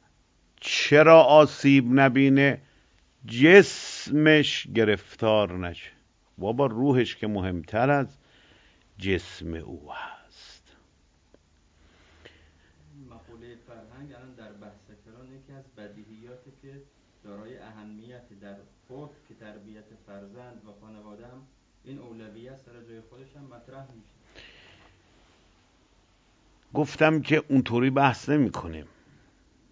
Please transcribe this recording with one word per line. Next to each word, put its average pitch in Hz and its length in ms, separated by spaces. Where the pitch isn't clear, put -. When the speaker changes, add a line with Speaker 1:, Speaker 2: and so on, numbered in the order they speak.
Speaker 1:
چرا 156 640
آسیب 139 680
نبینه؟ 135 720
جسمش 151 1400
گرفتار 104 920
نشه. 87 340
بابا، 117 280
روحش 127 500
که 110 120
مهمتر 98 640
از 143 280
جسم 90 560
او - 400
هست. - 840
Speaker 2:
مقوله 117 460
فرهنگ 123 460
الان 127 200
در 107 180
بحث 101 340
کلان 123 220
یکی 135 260
از 135 100
بدیهیاته 110 720
که 139 200
دارای 107 340
اهمیت 107 840
در 101 140
حکم 139 240
که 117 60
تربیت 104 500
فرزند 104 580
و 107 60
خانواده 107 440
هم 131 220
این 135 160
اولویت 113 580
سر 120 140
جای 113 200
خودش 131 260
هم 143 80
مطرح 127 420
می‌شه. 107 140
Speaker 1:
گفتم 156 480
که 151 260
اونطوری 127 420
بحث 135 400
نمی‌کنیم. 85 560